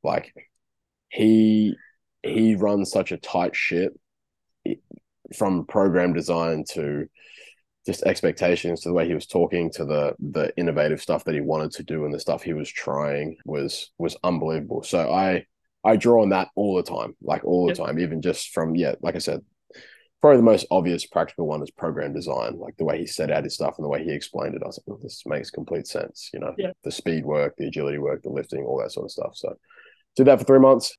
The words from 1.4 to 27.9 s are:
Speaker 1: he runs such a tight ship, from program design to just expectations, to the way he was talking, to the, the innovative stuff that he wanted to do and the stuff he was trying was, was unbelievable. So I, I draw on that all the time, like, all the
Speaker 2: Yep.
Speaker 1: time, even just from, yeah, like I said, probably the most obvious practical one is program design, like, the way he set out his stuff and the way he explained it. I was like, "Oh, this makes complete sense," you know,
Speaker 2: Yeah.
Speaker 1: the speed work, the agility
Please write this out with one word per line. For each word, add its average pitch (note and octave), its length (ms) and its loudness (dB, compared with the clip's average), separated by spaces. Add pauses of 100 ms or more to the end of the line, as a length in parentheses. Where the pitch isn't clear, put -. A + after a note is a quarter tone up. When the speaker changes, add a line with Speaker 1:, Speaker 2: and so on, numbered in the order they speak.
Speaker 1:
he A2 320 2
runs G2+ 360 0
such F#2+ 200 0
a E2+ 60 -6
tight - 380 -2
ship, - 380 -2 (1400)
from F#2 280 0
program F2+ 480 2
design E2 580 -2
to D2 360 -6 (800)
just - 180 -4
expectations, F2 760 0
to E2+ 80 -6
the F2 40 0
way E2+ 140 2
he E2+ 80 -2
was D2+ 100 -8
talking, F2 460 0
to D#2+ 140 -6
the, D2 340 0
the D2+ 380 -4
innovative D2+ 440 0
stuff D#2 240 -2
that D#2+ 100 -4
he D2 60 -2
wanted D#2 300 -2
to - 120 -14
do D#2 220 -6
and D2 80 -4
the C#2+ 60 -6
stuff - 240 -4
he E2+ 100 -6
was D2+ 160 -8
trying C#2+ 760 -6
was, - 520 -6
was E2 260 -4
unbelievable. D#2+ 600 -4
So E2 280 -2
I, F#2 340 0 (380)
I A2 120 4
draw A#2 260 6
on G2+ 80 4
that F#2+ 260 0
all G2+ 200 0
the F2+ 80 0
time, - 400 -8
like, D2+ 200 -2
all F2+ 220 2
the F2 80 2
Speaker 2:
Yep. E2+ 140 -6
Speaker 1:
time, D#2 120 -4
even E2 220 -2
just - 300 -4
from, E2 240 -2
yeah, E2+ 260 0
like E2+ 140 -4
I E2+ 40 -6
said, D2 220 -4 (800)
probably C#3+ 160 10
the A#2 60 8
most A2 260 6
obvious F2 380 0
practical E2 400 -2
one D2+ 160 -4
is - 80 -14
program D2+ 420 -6
design, B1+ 460 -6
like, - 180 -14
the E2 80 -4
way D2+ 140 -2
he E2 80 -6
set D2+ 240 -4
out D2+ 120 0
his - 120 -8
stuff - 240 -4
and D2+ 60 -8
the D2 40 -6
way D2+ 140 -2
he E2 80 -4
explained D2 420 -8
it. - 100 -8
I - 40 -8
was - 100 -12
like, - 180 -16
"Oh, G#2 60 -20
this - 240 -16
makes - 240 -6
complete E2+ 380 -8
sense," - 460 -10
you - 60 -10
know, - 160 -8
Speaker 2:
Yeah. F#3 180 -6 (100)
Speaker 1:
the - 80 -8
speed D#2 340 -4
work, D2 320 -2
the C#2+ 80 -6
agility D2 320 -4